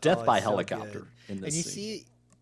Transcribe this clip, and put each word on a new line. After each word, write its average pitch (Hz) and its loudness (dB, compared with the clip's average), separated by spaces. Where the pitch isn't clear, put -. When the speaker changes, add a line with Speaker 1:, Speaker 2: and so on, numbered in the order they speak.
Speaker 1:
death 156 4
Speaker 2:
Oh, 113 -6
Speaker 1:
by 113 6
Speaker 2:
it's 95 2
so 110 2
Speaker 1:
helicopter 101 -2
Speaker 2:
good. 92 -14
Speaker 1:
in 98 -8
this 98 -8
Speaker 2:
And 147 -2
you 170 -2
Speaker 1:
scene. - -8
Speaker 2:
see 208 -8